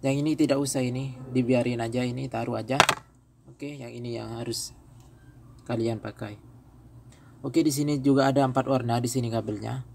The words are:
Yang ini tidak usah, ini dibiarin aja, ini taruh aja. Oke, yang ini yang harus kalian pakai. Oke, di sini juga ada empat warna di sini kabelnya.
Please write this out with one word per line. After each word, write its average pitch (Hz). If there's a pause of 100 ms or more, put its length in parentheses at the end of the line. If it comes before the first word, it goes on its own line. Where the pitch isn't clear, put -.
Yang 135
ini 151
tidak 139
usah, 139
ini 127 (160)
dibiarin 123
aja, 117
ini 123
taruh 117
aja. 110 (720)
Oke, 143
yang 120
ini 120
yang 113
harus 117 (880)
kalian 113
pakai. 104 (1040)
Oke, 147
di 156
sini 147
juga 135
ada 139
empat 131
warna 120
di 123
sini 120
kabelnya. 113